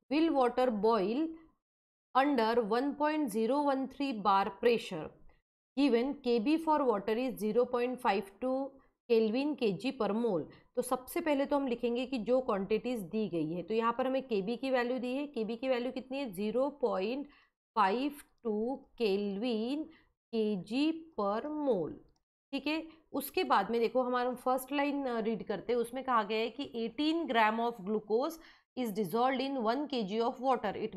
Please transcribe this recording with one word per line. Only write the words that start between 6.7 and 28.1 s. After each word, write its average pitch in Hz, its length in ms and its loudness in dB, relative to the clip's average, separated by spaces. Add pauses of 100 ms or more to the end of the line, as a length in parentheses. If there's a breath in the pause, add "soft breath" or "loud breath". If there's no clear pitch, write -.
water 220 300 2
is 226 260 -2
zero 214 260 2
point 247 360 -2
five 208 280 0 (120)
two 254 160 0 (520 soft breath)
Kelvin 233 460 2
K 196 180 2
G 254 260 -2
per 202 140 0
mole। 214 320 0 (300 loud breath)
तो 247 60 0
सबसे 254 400 -4
पहले 294 240 2
तो 285 100 0
हम 277 120 0
लिखेंगे 240 380 -2
कि 262 120 -4
जो 240 240 2
क्वांटिटीज 220 600 -2
दी 202 280 -2
गई 156 220 -2
है, 175 120 -4
तो 190 100 -6
यहाँ 226 240 2
पर 262 100 0
हमें 262 200 0
केबी 208 300 -2
की 269 140 -2
वैल्यू 247 280 0
दी 247 160 -4
है। 285 120 -2
केबी 233 280 -4
की 262 140 -2
वैल्यू 247 220 0
कितनी 254 260 -8
है? 277 140 -4
ज़ीरो 214 380 0 (120)
पॉइंट 220 460 -2 (480 loud breath)
फ़ाइव 240 440 2 (240)
टू 226 380 -2 (200)
Kelvin 220 840 0 (480 loud breath)
K 226 80 2 (300)
G 262 100 2 (380)
per 208 220 0 (260)
mole, 185 260 0 (600)
ठीक 269 140 -6
है। 311 160 0 (300 loud breath)
उसके 269 300 -2
बाद 220 280 2
में 233 100 2
देखो 226 200 2
हमारा 247 320 0
फर्स्ट 262 380 -2
लाइन, 285 340 0
अ, 240 140 -2
रीड 214 280 -2
करते - 260 -2
हैं, 247 60 2
उसमें 240 240 -4
कहा 247 200 2
गया 214 140 -2
है 226 120 -2
कि 269 260 -10
एटीन 294 520 -2
gram 226 400 2
of 233 200 -6
glucose 220 520 0 (380 loud breath)